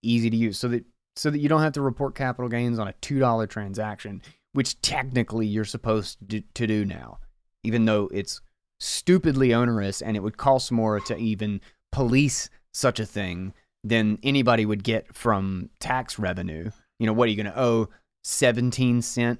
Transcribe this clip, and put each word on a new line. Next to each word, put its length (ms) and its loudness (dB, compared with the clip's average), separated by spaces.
easy 280 2
to 80 2
use 200 0
so 100 -4
that, 180 -2
so 140 -2
that 100 -2
you 100 2
don't 120 6
have 120 2
to 80 -4
report 340 -2
capital 340 -4
gains 300 -2
on 80 -4
a 140 -10
two 180 -4
dollar 280 4
transaction, 720 -8
which 280 -2
technically 680 -2
you're 180 0
supposed 520 -2
to, 120 -4
to 140 -2
do 180 0
now, 340 -8
even 220 2
though 280 2
it's 280 -6
stupidly 720 2
onerous 480 2
and 140 -2
it 60 -2
would 160 -6
cost 340 2
more 280 2
to 180 -6
even 420 -2
police 580 2
such 280 0
a 60 -2
thing 480 -6
than 380 2
anybody 440 4
would 180 -2
get 320 -2
from 540 -2
tax 400 -4
revenue. 500 -4
You 80 2
know, 60 2
what 140 4
are 40 2
you 60 0
gonna 200 -4
owe, 320 2
seventeen 800 2
cent 380 0